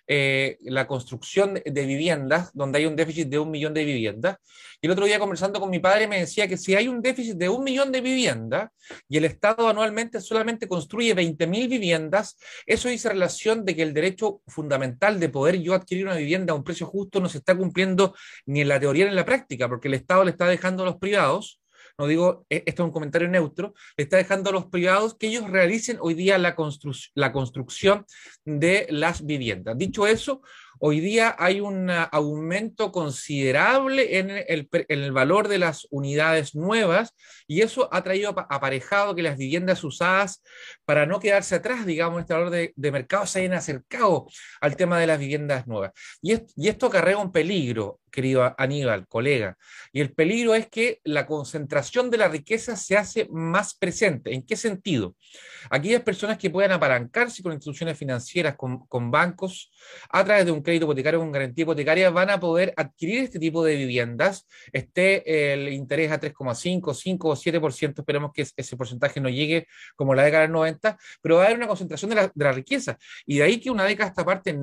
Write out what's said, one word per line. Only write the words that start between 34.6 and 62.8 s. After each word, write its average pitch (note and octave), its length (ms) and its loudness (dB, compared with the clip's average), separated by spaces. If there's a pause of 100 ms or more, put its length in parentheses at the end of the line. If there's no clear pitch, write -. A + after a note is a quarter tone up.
pre-, E3+ 180 0
en C#3+ 140 -2
el C#3 100 -4
valor E3 380 4
de G3 100 2
las E3 300 -2
unidades D3 640 0
nuevas G3+ 580 0 (340)
y E3 160 2
eso A3+ 280 0
ha F#3 100 0
traído G3 280 -2
apa-, F#3 200 -6
aparejado C#3+ 640 0
que F3 80 -4
las D3+ 160 -2
viviendas F3 460 -2
usadas, F#3 580 0 (440)
para D3 200 4
no F#3+ 140 -2
quedarse G3 360 2
atrás, A#3 300 -4
digamos, E3+ 340 -2
en - 20 -6
este E3+ 120 -4
valor E3+ 160 0
de, E3+ 280 -2
de C#3+ 160 0
mercado, F#3 320 -2
se F#3+ 140 -2
hayan F#3 140 0
acercado D#3+ 760 0 (340)
al D3 160 0
tema F3 220 2
de E3 80 4
las D#3 120 2
viviendas C#3+ 480 -4
nuevas. G2 240 -4 (300)
Y F3+ 100 -2
est-, A3+ 240 0
y D#3+ 140 0
esto G#3+ 160 0
acarrea G3 320 4
un F#3+ 160 -4
peligro, C#3+ 680 0 (120)
querido C3 320 2
A-, B2+ 140 0
Aníbal, C3+ 500 -2
colega, A#2 500 -2 (340)
y C3+ 100 -2
el C#3 120 -2
peligro A3 420 2
es A3 120 0
que - 360 -2
la D3 240 -2
concentración D3+ 800 -4
de A#3 80 2
la G#3 100 4
riqueza G#3+ 480 -4
se F#3+ 200 -2
hace G#3 360 0
más E3 440 -2
presente. E3 580 -2
¿En C3 120 -6
qué - 100 -4
sentido? F#3 600 -4 (540)
Aquellas G3 320 0
personas G#3 360 -4
que F#3 120 -2
puedan F#3+ 220 2
apalancarse D#3+ 720 0
con E3+ 100 -4
instituciones D3+ 440 -8
financieras, C#3 580 -4
con, B2+ 320 -8
con A#2+ 240 -4
bancos, F3 600 -2 (380)
a F#3 140 4
través G3 220 6
de E3+ 60 2
un D3+ 100 0
crédito E3 240 2
hipotecario D3+ 340 0
con D#3+ 120 -4
garantía C#3 320 -2
hipotecaria, D#3+ 460 4
van F3+ 200 2
a G3 100 2
poder F3 380 2
adquirir E3 460 -2